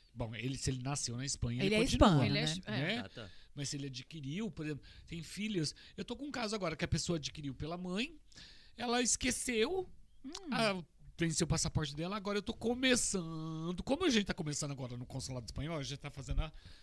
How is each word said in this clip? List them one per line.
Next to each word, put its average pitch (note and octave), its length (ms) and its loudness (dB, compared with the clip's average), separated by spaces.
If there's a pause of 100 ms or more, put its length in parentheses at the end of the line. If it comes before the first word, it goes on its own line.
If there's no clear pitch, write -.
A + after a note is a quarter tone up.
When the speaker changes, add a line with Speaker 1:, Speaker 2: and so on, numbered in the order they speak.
(120)
Speaker 1:
bom, A#2 220 -4
ele, B2 240 -2
se - 120 0
ele C3 120 -2
nasceu B2+ 340 -2
na B2+ 80 -4
Espanha, B2 400 -2
ele G3 100 6
Speaker 2:
Ele - 20 -
é - 20 6
Speaker 1:
continua, B3 300 8
Speaker 2:
hispano, D3 160 10
Speaker 3:
Ele - 140 4
é - 60 2
Speaker 2:
né? D#3 80 0
Speaker 3:
es-, - 140 -4
é. - 40 -6
Speaker 1:
né? E3+ 280 0
Speaker 4:
Ah, - 100 -8
tá. G#2+ 220 -12 (240)
Speaker 1:
Mas C#3 140 -4
se D3+ 80 -4
ele C#3 100 -6
adquiriu, D3 640 -6
por D#3 160 -8
exemplo, D3+ 180 -6 (220)
tem E3+ 160 -8
filhos, F#3 520 -2 (220)
eu F#3+ 80 -8
tô A#3+ 120 -6
com B3+ 80 -8
um D4 60 -6
caso A#3 260 -2
agora F3 200 -2
que F3 80 0
a D#3+ 40 -2
pessoa E3+ 300 0
adquiriu C#3 360 -6
pela D#3 240 -6
mãe, F#3 360 -4 (640)
ela A#3+ 240 2
esqueceu, B3+ 880 2 (360)
Speaker 2:
Hum. C4 60 -10 (220)
Speaker 1:
a, G#3 300 2 (340)
venceu E3 280 2
o D3+ 40 0
passaporte D3+ 460 0
dela, E3+ 220 -4
agora G3+ 220 -2
eu G3+ 40 -2
tô A#3 100 -6
começando, F3 1300 0
como D4+ 200 2
a F4 60 6
gente G#3+ 160 6
tá F#3+ 80 -2
começando D3 380 -4
agora B2 240 -8
no B2 100 -8
consulado B2+ 400 -6
espanhol, D#3 320 -4
a C#3 60 -4
gente C3+ 160 -6
tá D3 100 -10
fazendo C#3 320 2
a D#3 100 -4 (300)